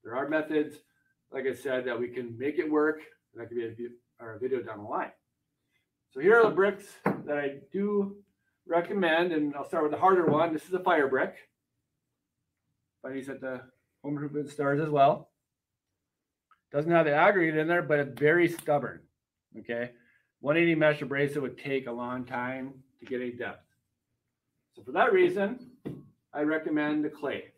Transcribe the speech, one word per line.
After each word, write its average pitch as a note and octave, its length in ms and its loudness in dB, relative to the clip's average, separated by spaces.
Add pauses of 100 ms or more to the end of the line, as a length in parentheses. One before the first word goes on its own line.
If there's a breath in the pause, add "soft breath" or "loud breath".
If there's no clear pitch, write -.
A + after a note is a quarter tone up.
There A2 100 -12
are C#3 140 -4
methods, D3+ 560 -2 (480)
like C3 140 -4
I C3 60 -2
said, B2+ 340 -4
that A#2+ 120 -4
we A#2+ 100 -4
can A#2+ 300 -10
make D3 200 -4
it D#3 120 -2
work. D3+ 300 2 (320)
And A#2 80 -18
that A2 80 -12
could A#2 80 -8
be A#2 100 -4
a A2 40 -8
vi-, A#2+ 260 -12 (240)
or A2+ 140 -14
a G2+ 40 -16
video B2+ 240 -4
down G#2+ 160 -12
the G#2 60 -14
line. C3 280 -6 (1000)
So C3 100 -12
here G3+ 160 6
are A3+ 120 8
the - 60 -2
bricks G3 500 0
that - 320 -2
I C#3 240 -4 (120)
do G3+ 500 -2 (440)
recommend, E3+ 680 0
and D3 240 -2
I'll - 80 -8
start E3 180 -2
with D3+ 80 0
the D3 80 -4
harder F3+ 280 6
one. D#3 260 2
This D3+ 140 -6
is F3+ 80 -6
a F3+ 40 0
fire E3+ 300 2
brick. C#3 420 -2 (1500)
Find C3 140 -10
these C3 120 -10
at C3+ 120 -12
the B2+ 280 -10 (340)
Home C#3+ 120 -6
Improvement D3 340 -6
stores C#3+ 320 0
as D#3 100 -2
well. C#3+ 420 4 (1400)
Doesn't D3+ 220 0
have E3 140 6
the D3 80 2
aggregate E3 440 4
in D#3 80 0
there, E3+ 160 0
but D3 160 2
it's C3 180 -4
very D#3+ 300 4
stubborn, C#3 640 -2 (500)
okay? A#2+ 340 -8 (460 soft breath)
One D3 180 0
eighty E3+ 200 4
mesh D3+ 260 2
abrasive C#3 400 -2
would B2 160 -8
take C3+ 300 -4
a A#2 40 -8
long B2 320 -8
time C3 600 -8 (160)
to A2+ 60 -20
get B2 140 -6
any B2 120 -6
depth. A2 340 -12 (1080)
So G#2 100 -20
for B2+ 80 -14
that G3+ 200 4
reason, G3 640 2 (560)
I D3 100 -4
recommend D3+ 640 -2
the D3+ 60 -2
clay. - 480 -8